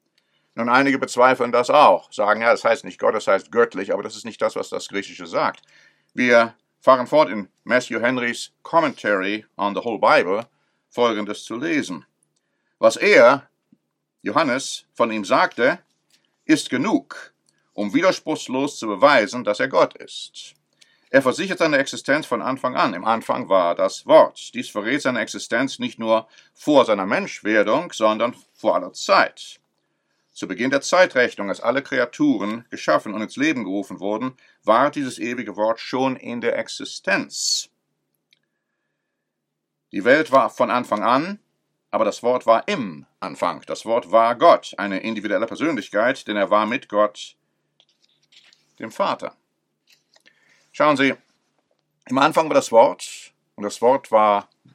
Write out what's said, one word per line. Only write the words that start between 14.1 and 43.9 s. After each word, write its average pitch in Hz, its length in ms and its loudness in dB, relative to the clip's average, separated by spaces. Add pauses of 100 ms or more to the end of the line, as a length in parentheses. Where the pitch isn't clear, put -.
Johannes, 131 720 -4
von 117 180 -2
ihm 107 140 -6
sagte, 156 540 0 (680)
ist - 240 0
genug, - 640 -6 (400)
um 101 200 -6
widerspruchslos 147 840 -2
zu 113 100 -8
beweisen, 113 560 2
dass 104 160 -2
er 127 80 -2
Gott - 280 0
ist. - 580 -20 (580)
Er 135 100 4
versichert 151 380 -2
seine 156 180 2
Existenz 139 480 -2
von 110 160 -4
Anfang 127 340 -6
an. 143 180 0
Im 87 120 -10
Anfang 113 420 -4
war 87 260 2
das 92 320 -4
Wort. - 480 4
Dies 123 160 -10
verrät 113 320 -4
seine 123 200 -2
Existenz 117 580 -6
nicht 123 180 -8
nur 113 300 0 (260)
vor 143 300 4
seiner 98 220 0
Menschwerdung, 113 880 0
sondern 110 420 0 (180)
vor 95 220 0
aller 92 160 -4
Zeit. - 680 -2 (720)
Zu - 120 -12
Beginn 107 260 -6
der 139 100 0
Zeitrechnung, 127 640 0
als 92 140 -6
alle 127 220 -2
Kreaturen 123 880 -2
geschaffen 147 440 -2
und 110 80 -8
ins - 160 -10
Leben 135 260 -2
gerufen 95 380 -8
wurden, 110 340 -6 (280)
war 123 280 2
dieses 135 260 -8
ewige 117 380 -10
Wort 110 240 -2
schon 131 380 -4
in 117 240 -12
der 113 160 -2
Existenz. - 1120 -8 (2250)
Die 101 100 -6
Welt 139 300 4
war 123 160 4
von 123 200 -2
Anfang 110 340 -2
an, 147 360 0 (520)
aber 104 120 0
das 104 200 -4
Wort 123 220 -2
war 113 220 4
im 101 380 -6 (160)
Anfang. 90 460 -4
Das - 180 -10
Wort 110 260 -4